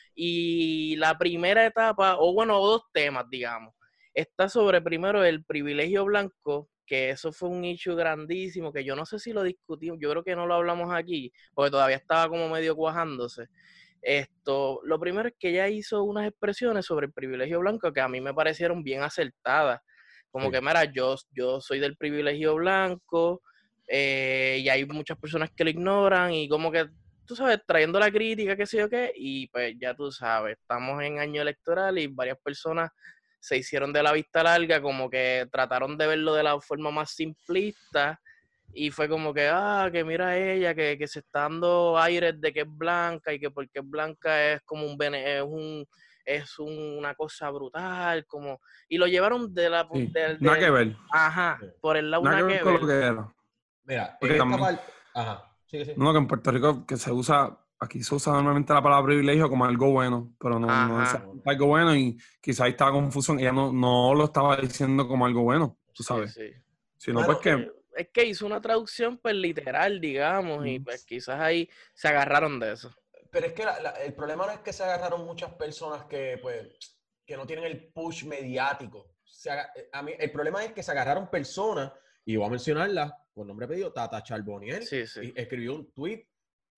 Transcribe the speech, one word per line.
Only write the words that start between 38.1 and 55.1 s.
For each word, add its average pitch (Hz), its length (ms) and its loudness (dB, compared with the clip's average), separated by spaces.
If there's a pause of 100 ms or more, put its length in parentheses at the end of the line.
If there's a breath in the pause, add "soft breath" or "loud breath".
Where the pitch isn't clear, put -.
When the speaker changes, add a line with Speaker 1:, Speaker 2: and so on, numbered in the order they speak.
Speaker 1:
y 147 160 -4
fue 151 180 -2
como 156 240 -2
que, 147 180 2
"Ah, 196 420 0
que 170 120 0
mira 170 240 -2
a 180 100 0
ella, 190 360 0
que, 147 240 0
que 147 100 -4
se 151 120 -12
está - 220 -6
dando 170 560 2
aires 170 420 2
de 151 120 0
que 151 80 -4
es 151 80 -2
blanca, 165 640 -4
y 143 80 -8
que 143 100 -6
porque 143 300 -12
es 139 80 -14
blanca 151 640 0
es 147 100 -4
como 151 240 -8
un 143 120 -8
bene-, 143 400 -2
es 139 40 -2
un, 156 440 -8 (380 soft breath)
es 143 340 -6
un, 151 400 -10
una 143 160 -6
cosa 156 360 -8
brutal", 165 760 -4
como... 143 340 -10 (280 soft breath)
y 165 100 0
lo 180 80 6
llevaron 202 480 2
de 170 160 2
la 170 180 0
pu-, 135 180 -4
Speaker 3:
Sí, - 60 -6
Speaker 1:
del, 160 280 0
Speaker 3:
nada 151 160 6
Speaker 1:
del 180 80 4
Speaker 3:
que 160 60 8
ver. 113 260 4 (160)
Speaker 1:
Ajá, 160 480 2
Speaker 2:
Sí. 101 60 -14 (140)
Speaker 1:
por 156 160 2
el 151 140 0
lado 165 140 2
Speaker 3:
Nada 160 120 4
Speaker 1:
nada 190 120 4
Speaker 3:
que 190 40 2
ver 190 60 2
Speaker 1:
que 170 60 0
Speaker 3:
con 180 80 6
Speaker 1:
ver. 170 100 4
Speaker 3:
lo 151 60 0
que 143 60 4
era. 117 400 0 (500)
Speaker 2:
Mira, 127 360 -6
Speaker 3:
Porque 123 160 2
Speaker 2:
en 151 60 4
esta 127 140 2
Speaker 3:
también 131 40 -2 (160)
Speaker 2:
parte... - 160 -16 (220)